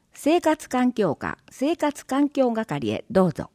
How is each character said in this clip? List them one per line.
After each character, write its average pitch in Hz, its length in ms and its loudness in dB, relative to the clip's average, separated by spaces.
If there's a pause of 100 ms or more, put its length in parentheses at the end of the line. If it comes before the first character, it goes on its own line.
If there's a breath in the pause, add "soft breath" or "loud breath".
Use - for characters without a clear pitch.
(140)
生 330 260 2
活 311 300 0
環 247 240 0
境 180 220 0
課 - 220 -8 (120)
生 311 280 -2
活 294 280 -4
環 277 240 0
境 254 220 0
係 147 380 -4
へ - 200 -4
ど 185 180 4
う 139 60 -2
ぞ。 - 220 -8